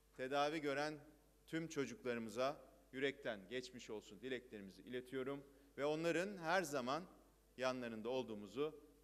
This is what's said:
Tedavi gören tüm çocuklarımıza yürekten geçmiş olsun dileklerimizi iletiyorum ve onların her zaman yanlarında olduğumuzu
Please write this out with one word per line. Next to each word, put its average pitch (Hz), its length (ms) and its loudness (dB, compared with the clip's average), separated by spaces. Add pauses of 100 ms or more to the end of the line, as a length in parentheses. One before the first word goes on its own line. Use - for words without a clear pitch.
(160)
Tedavi 143 440 4
gören 147 340 2 (520)
tüm 165 220 0
çocuklarımıza 120 920 0 (320)
yürekten 131 480 -2 (100)
geçmiş 127 400 -6
olsun 104 300 -8
dileklerimizi 113 640 -6
iletiyorum 131 600 -4 (340)
ve 135 60 2
onların 165 540 4
her 170 240 4
zaman 143 420 2 (520)
yanlarında 123 520 0
olduğumuzu 117 720 0 (240)